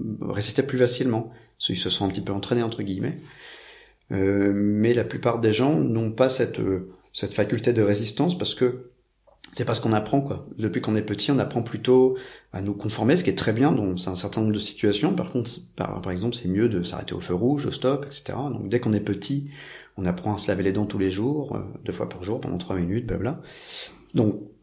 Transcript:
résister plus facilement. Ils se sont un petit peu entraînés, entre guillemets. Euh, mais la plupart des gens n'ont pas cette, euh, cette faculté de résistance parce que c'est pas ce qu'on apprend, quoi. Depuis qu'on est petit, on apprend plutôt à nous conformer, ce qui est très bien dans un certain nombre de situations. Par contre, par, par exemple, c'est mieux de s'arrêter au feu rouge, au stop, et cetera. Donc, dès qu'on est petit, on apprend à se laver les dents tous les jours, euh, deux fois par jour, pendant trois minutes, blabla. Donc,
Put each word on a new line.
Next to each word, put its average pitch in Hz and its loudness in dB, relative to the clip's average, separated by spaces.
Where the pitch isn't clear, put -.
résister 104 -2
plus 123 -2
facilement. 120 2
Ils 90 -2
se 92 -2
sont 101 0
un 95 4
petit 92 -4
peu 98 -4
entraînés, 117 0
entre 113 -6
guillemets. 101 -4
Euh, 101 4
mais 104 4
la 120 4
plupart 117 0
des 143 4
gens 143 4
n'ont 113 2
pas 127 4
cette, - -2
euh, 95 0
cette - -6
faculté 113 2
de 110 4
résistance 110 2
parce - -4
que - 0
c'est 123 -2
pas 113 0
ce - -4
qu'on 113 2
apprend, 107 2
quoi. 139 -6
Depuis 110 0
qu'on 110 0
est 104 0
petit, - -2
on 139 4
apprend 113 0
plutôt 127 4
à 95 -6
nous 101 -2
conformer, 107 2
ce 180 2
qui 180 2
est - 0
très - 0
bien 135 4
dans 95 0
un 92 -4
certain 104 -4
nombre 107 4
de 104 2
situations. 104 0
Par - -4
contre, 120 -2
par, 98 -4
par 95 -4
exemple, 98 -2
c'est - -6
mieux 101 4
de 95 0
s'arrêter - -6
au - -6
feu - -4
rouge, 123 2
au 117 -2
stop, 139 0
et - -16
cetera. - -6
Donc, 104 -6
dès 120 2
qu'on 110 2
est 104 4
petit, 107 -4
on 92 -2
apprend 90 0
à 101 -4
se - -8
laver 95 2
les 95 2
dents 104 0
tous 101 -4
les 95 2
jours, 127 -2
euh, - -4
deux 98 -6
fois - -4
par 87 -12
jour, 113 -4
pendant 90 -4
trois 95 -4
minutes, 95 0
blabla. 98 -2
Donc, 107 4